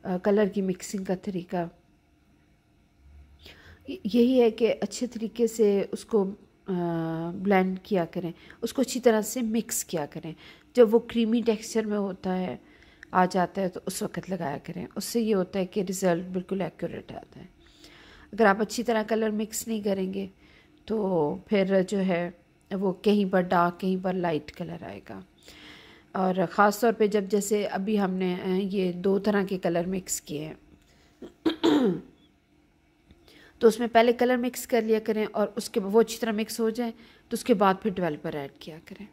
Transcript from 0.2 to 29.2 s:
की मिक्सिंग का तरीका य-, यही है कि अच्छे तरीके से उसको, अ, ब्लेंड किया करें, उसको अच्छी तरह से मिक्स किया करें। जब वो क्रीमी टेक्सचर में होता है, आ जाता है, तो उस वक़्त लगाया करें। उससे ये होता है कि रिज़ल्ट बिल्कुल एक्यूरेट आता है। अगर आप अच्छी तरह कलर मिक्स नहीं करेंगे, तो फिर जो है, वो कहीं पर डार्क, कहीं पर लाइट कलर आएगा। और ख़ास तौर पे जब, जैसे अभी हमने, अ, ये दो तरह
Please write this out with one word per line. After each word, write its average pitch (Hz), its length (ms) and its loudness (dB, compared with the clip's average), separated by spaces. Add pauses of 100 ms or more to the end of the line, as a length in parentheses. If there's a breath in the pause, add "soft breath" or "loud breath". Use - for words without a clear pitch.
की 196 140 -2
मिक्सिंग 190 440 -4
का 190 80 -2
तरीका 180 560 -6 (2250 loud breath)
य-, - 160 -10
यही 247 320 6
है 233 120 6
कि 226 160 0
अच्छे - 400 -2
तरीके 226 400 -2
से 202 380 2
उसको, 220 400 -2
अ, 196 120 -6 (960)
ब्लेंड 190 500 2
किया 180 200 0
करें, 165 300 -8 (280 loud breath)
उसको 240 200 -2
अच्छी 240 180 -2
तरह 220 220 4
से 247 200 -6
मिक्स 220 400 -2
किया 156 240 -6
करें। 160 280 -12 (420 loud breath)
जब 233 120 10
वो 226 100 4
क्रीमी 226 440 0
टेक्सचर 220 440 -2
में 208 120 -2
होता 190 340 -4
है, 185 280 -4 (540 loud breath)
आ 185 120 6
जाता 185 360 -2
है, 185 60 0
तो - 180 -8
उस 185 160 -6
वक़्त 175 280 -8
लगाया 170 280 -6
करें। 175 380 -10
उससे 226 240 -4
ये 220 120 0
होता 185 260 0
है 185 80 0
कि 196 160 -4
रिज़ल्ट 180 420 0
बिल्कुल 185 380 -4
एक्यूरेट - 500 -8
आता - 280 -16
है। - 80 -20 (840 loud breath)
अगर 214 140 4
आप 196 140 4
अच्छी 214 220 -4
तरह 220 200 0
कलर 220 280 0
मिक्स 214 380 -6
नहीं 220 140 -4
करेंगे, 190 480 -2 (580 soft breath)
तो 190 600 0
फिर 190 340 4
जो 196 160 -2
है, 175 400 -2 (340)
वो 190 200 0
कहीं 202 380 2
पर 185 120 4
डार्क, 175 380 2
कहीं 185 200 0
पर 185 140 -2
लाइट 170 360 -2
कलर 165 340 -12
आएगा। 104 400 -14 (920 loud breath)
और 185 300 2
ख़ास 202 340 4
तौर 226 120 4
पे 220 160 2
जब, 196 200 0
जैसे 202 360 0
अभी 208 320 -2
हमने, 185 440 0
अ, - 80 -6
ये 185 440 0
दो 196 260 0
तरह 202 260 2